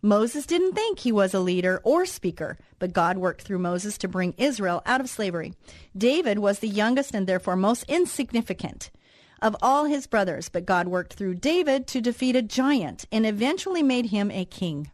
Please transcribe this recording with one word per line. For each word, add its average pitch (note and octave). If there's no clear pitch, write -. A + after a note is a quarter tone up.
Moses A3
didn't F4+
think G#4+
he B3
was G3
a F#3+
leader F3+
or E4
speaker, E3
but F3+
God F3+
worked F3+
through F#3+
Moses F3+
to -
bring F3+
Israel G#3+
out B3+
of C4
slavery. E3+
David A#3+
was G3+
the A3
youngest A3+
and F#3+
therefore F#3
most G3+
insignificant A#3+
of A3
all C#4
his C#4+
brothers, F#3
but F3
God F3+
worked F3+
through F#3+
David C#4
to B3+
defeat A#3+
a B3+
giant A#3+
and A3
eventually D4
made B3
him G3+
a F#3
king. D3+